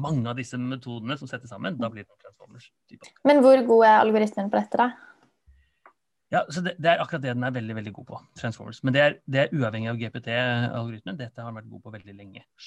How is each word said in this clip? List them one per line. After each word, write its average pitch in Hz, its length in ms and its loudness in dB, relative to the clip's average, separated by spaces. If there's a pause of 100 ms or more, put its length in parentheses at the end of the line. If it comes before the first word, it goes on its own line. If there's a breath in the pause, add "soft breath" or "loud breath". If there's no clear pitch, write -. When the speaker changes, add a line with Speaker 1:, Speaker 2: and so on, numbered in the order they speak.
Speaker 1:
mange 139 240 -2
av 120 80 -6
disse 127 220 -8
metodene 123 640 -8
som 139 80 -14
settes 120 240 -14
sammen, 104 260 -8
da 117 140 -4
blir 104 120 -16
det - 80 -20
en - 120 -20
transformers - 460 -20 (200)
type. - 180 -20 (160)
Speaker 2:
Men 285 200 6
hvor 269 240 10
god 226 180 6
er 214 140 8
algoritmen 214 520 0
på 214 80 0
dette - 200 -4
da? 247 80 4 (1400 soft breath)
Speaker 1:
Ja, 170 180 2
så 170 140 -8
det, 180 180 -6
det 165 100 4
er 170 120 2
akkurat 151 180 -6
det 127 140 -4
den 123 80 -2
er 127 80 -2
veldig, 113 240 -6
veldig 104 180 -8
god - 140 -18
på, - 140 -14 (180)
transformers. 113 440 -10
Men 131 120 2
det 143 80 6
er, 147 160 2 (100)
det 135 140 2
er - 100 -2
uavhengig 113 380 -2
av 117 80 -6
G 113 100 -6
P 123 160 -10
T-algoritmen. 120 960 -4
Dette 117 240 -14
har 117 80 -12
den 110 80 -14
vært 113 100 -20
god 110 140 -20
på 107 100 -18
veldig 101 240 -18
lenge. 98 260 -20 (240)